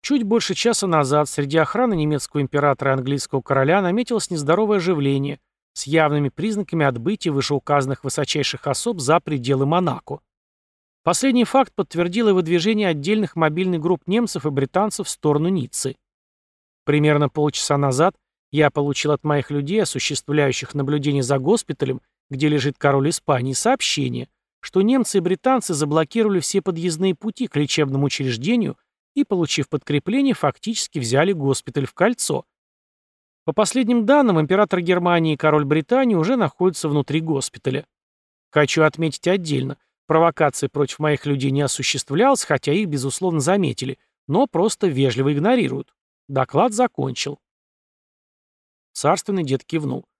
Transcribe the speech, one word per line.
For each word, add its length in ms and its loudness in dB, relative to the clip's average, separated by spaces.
Чуть 200 0
больше 300 0
часа 320 0
назад 440 2
среди 280 -2
охраны 380 0
немецкого 460 -2
императора 500 0
и 40 2
английского 460 -4
короля 400 2
наметилось 480 -2
нездоровое 480 0
оживление 640 0
с 160 -12
явными 400 2
признаками 580 -2
отбытия 460 -2
вышеуказанных 720 -2
высочайших 640 -4
особ 320 -4
за 220 2
пределы 440 -2
Монако. 540 -2
Последний 420 2
факт 280 2
подтвердило 600 0
выдвижение 560 2
отдельных 480 -2
мобильных 420 0
групп 260 -2
немцев 400 -2
и 40 0
британцев 580 -2
в 20 -10
сторону 380 0
Ниццы. 480 -4
Примерно 460 2
полчаса 480 -2
назад 360 2
я 200 4
получил 420 -2
от 100 -4
моих 280 -2
людей, 300 -2
осуществляющих 920 -2
наблюдение 500 0
за 160 0
госпиталем, 640 -2
где 200 0
лежит 280 0
король 320 2
Испании, 440 -2
сообщение, 720 -2
что 220 -2
немцы 380 2
и 20 0
британцы 520 0
заблокировали 680 0
все 200 -2
подъездные 540 -2
пути 320 -6
к 80 -10
лечебному 520 0
учреждению 680 -2
и, 100 0
получив 460 -2
подкрепление, 640 0
фактически 680 -4
взяли 340 2
госпиталь 520 -2
в 80 -14
кольцо. 520 -2
По 80 -2
последним 520 2
данным, 340 4
император 420 2
Германии 520 2
и 40 -4
король 280 2
Британии 500 2
уже 200 2
находятся 520 0
внутри 320 0
госпиталя. 680 -4
Хочу 320 4
отметить 440 -2
отдельно, 500 -2
провокация 600 2
против 300 -4
моих 260 0
людей 260 0
не 100 0
осуществлялась, 840 0
хотя 280 -2
их, 160 0
безусловно, 520 -2
заметили, 600 -2
но 200 2
просто 400 0
вежливо 460 2
игнорируют. 600 0
Доклад 440 0
закончил. 680 -4
Царственный 500 -2
дед 220 -4
кивнул. 400 -6